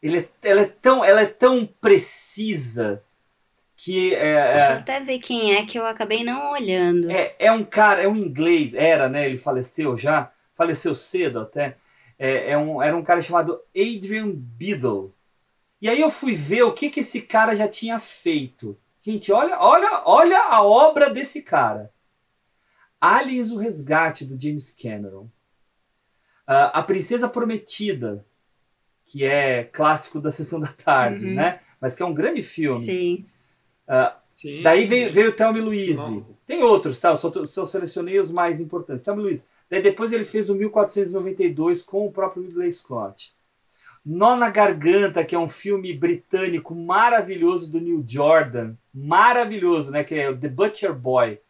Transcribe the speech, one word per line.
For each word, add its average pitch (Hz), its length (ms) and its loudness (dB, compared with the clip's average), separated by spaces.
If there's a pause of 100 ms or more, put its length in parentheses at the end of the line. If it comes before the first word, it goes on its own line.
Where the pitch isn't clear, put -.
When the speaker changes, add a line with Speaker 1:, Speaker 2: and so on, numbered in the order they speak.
Speaker 1:
Ele 160 180 0
é, 175 100 -8 (140)
ela 202 180 4
é 202 40 4
tão, 254 380 2
ela 202 180 6
é 202 40 4
tão 247 420 2 (120)
precisa 139 1200 0 (760)
que 185 360 0
é, 151 380 2
Speaker 2:
Deixa 143 160 6
eu 131 60 2
Speaker 1:
é 131 40 -8
Speaker 2:
até 269 200 -6
ver 262 200 -8
quem 226 360 0
é, 214 80 0
que 220 140 -8
eu 226 80 -4
acabei 220 380 -4
não 277 280 -6
olhando. 180 600 0
Speaker 1:
É, 180 260 -2
é 214 140 4
um 226 120 0
cara, 208 380 2
é 196 60 2
um 214 80 0
inglês, 156 580 0
era, 147 340 2
né? 143 200 -2
Ele 131 100 -6
faleceu 131 580 -4
já, 139 360 -2 (240)
faleceu 165 400 -2
cedo 151 460 -4
até. 143 360 -8 (400)
É, 135 360 -2
é 147 40 2
um, 151 240 -2
era 151 160 0
um 165 60 -4
cara 175 180 2
chamado 165 400 -2 (140)
Adrian 208 560 -4
Biddle. 123 800 -6 (680)
E 208 80 -4
aí 247 140 2
eu 311 80 4
fui 269 240 -4
ver 170 300 0
o 233 100 2
que 285 160 -6
que 285 120 -6
esse - 200 -8
cara 220 340 2
já 208 120 0
tinha 226 320 -8
feito. 131 760 -6 (240)
Gente, 208 320 -4
olha, 302 280 2
olha, 330 460 4
olha 339 400 6
a 220 180 6
obra 277 480 6
desse 262 320 -8
cara. 107 480 -2 (1080)
Aliens, 247 520 2
o 233 60 -8
Resgate, 156 680 -2
do 131 160 -12
James 147 340 -8
Cameron. 104 520 -12 (1200)
Ah, 143 320 4
A - 20 -4
Princesa 233 480 -2
Prometida, 202 960 -8 (800)
que 139 180 -6
é 135 420 0
clássico 151 540 -2
da 151 120 -4
Sessão 156 280 -8
da 147 100 -6
Tarde, 120 580 0
Speaker 2:
Uhum. 135 80 -4
Speaker 1:
né? 175 240 -2 (200)
Mas 131 140 -6
que - 80 -8
é 180 60 -2
um 170 60 -6
grande 233 280 -2
filme. 135 420 -4
Speaker 2:
Sim. 180 420 -4 (600)
Speaker 1:
Ah, 131 300 0 (180)
Speaker 3:
Sim. 147 280 -14
Speaker 1:
daí 175 220 6
veio, 226 280 0
veio 214 160 6
o 208 40 -4
Thelma 220 260 2
e - 20 -4
Louise. 202 340 -2
Speaker 3:
Não. 113 300 -8 (200)
Speaker 1:
Tem 302 180 -2
outros, 196 360 4
tá? 175 120 4
Eu 156 60 2
só 170 120 -4
tô, 160 160 -6
só 185 200 -8
selecionei 180 540 -4
os 165 120 -2
mais 170 280 -2
importantes. 156 440 -10
Thelma 208 180 -4
e - 40 -6
Louise. 165 200 -4 (240)
Daí 190 120 -2
depois 202 300 2
ele 226 140 -2
fez 208 240 -4
o 202 60 2
mil 208 160 -2
quatrocentos 202 400 0
e - 20 -10
noventa 190 300 -4
e 170 60 2
dois 165 340 -2
com 202 220 -4
o 202 60 -8
próprio 185 320 -6
Ridley 175 280 -6
Scott. - 600 -12 (720)
Nó 190 300 4
na 240 140 2
Garganta, 185 720 2
que 156 120 -4
é 175 40 2
um 165 100 -2
filme 190 440 -6
britânico 170 800 -4
maravilhoso 180 1000 0
do 165 80 -4
Neil 170 280 -4
Jordan. 127 640 0 (200)
Maravilhoso, 175 960 0
né? 147 120 -2
Que 156 120 -8
é 143 140 -2
o 131 80 -6
The 139 120 -6
Butcher 196 440 -2
Boy. 123 460 0 (100)